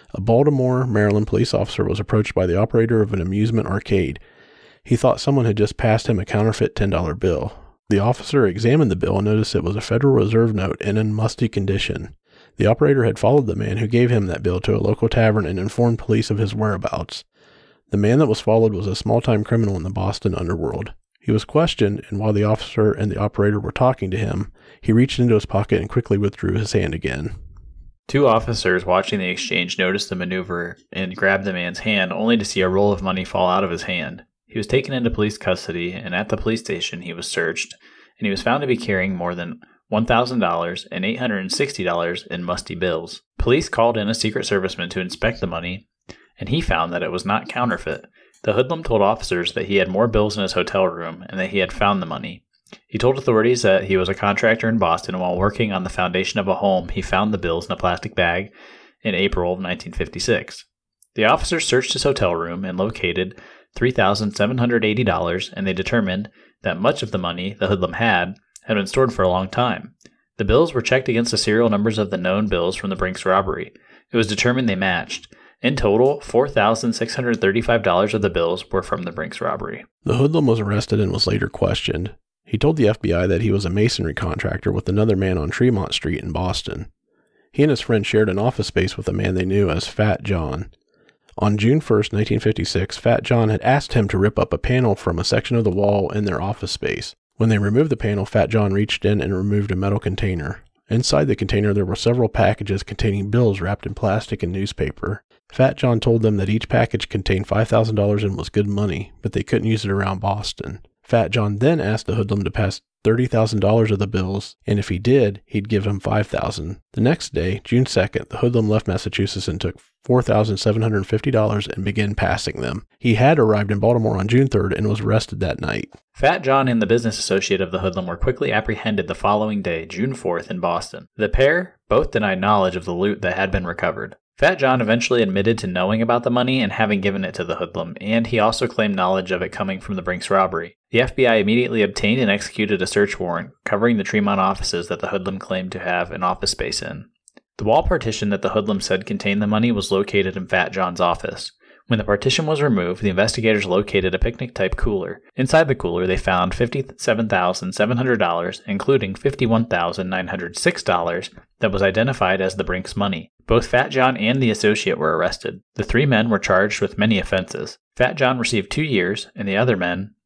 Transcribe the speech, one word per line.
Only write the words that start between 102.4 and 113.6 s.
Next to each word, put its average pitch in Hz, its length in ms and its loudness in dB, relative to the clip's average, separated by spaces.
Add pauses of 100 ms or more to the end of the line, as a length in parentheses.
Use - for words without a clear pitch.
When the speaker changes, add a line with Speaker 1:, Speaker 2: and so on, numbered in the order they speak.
Speaker 1:
containing 101 480 -2
bills 107 300 2
wrapped 95 260 -4
in 101 80 -8
plastic 107 480 -2
and 87 100 -2
newspaper. - 720 -4 (260)
Fat 135 260 2
John 120 220 2
told 113 240 2
them 107 140 4
that 98 140 -2
each 107 180 -2
package - 400 0
contained 101 380 -2
five 107 220 0
thousand 110 280 2
dollars 104 260 2
and 98 140 -2
was - 140 -8
good 104 180 0
money, 101 440 -2 (100)
but 107 100 -4
they 127 100 -2
couldn't 113 260 0
use 110 160 0
it 98 60 -2
around 98 300 0
Boston. - 640 -6 (180)
Fat 107 280 2
John 104 260 0
then 147 240 4
asked - 260 -2
the - 80 -2
hoodlum 101 300 0
to - 60 -4
pass 98 300 -2 (220)
thirty 117 240 4
thousand 110 340 2